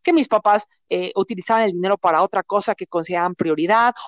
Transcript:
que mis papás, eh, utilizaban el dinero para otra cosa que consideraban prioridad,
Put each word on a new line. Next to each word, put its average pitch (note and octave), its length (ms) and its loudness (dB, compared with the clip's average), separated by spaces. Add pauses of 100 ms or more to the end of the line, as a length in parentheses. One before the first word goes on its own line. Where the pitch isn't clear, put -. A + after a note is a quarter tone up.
que F4+ 80 2
mis D#4 160 2
papás, G#3 400 2 (220)
eh, F3+ 260 -4
utilizaban G#3 480 -2
el G3+ 80 0
dinero F#3 260 -2
para E3 240 2
otra F#3+ 220 -2
cosa G3+ 320 -2
que F3+ 100 -12
consideraban F3 480 -4
prioridad, F#3 600 0 (140)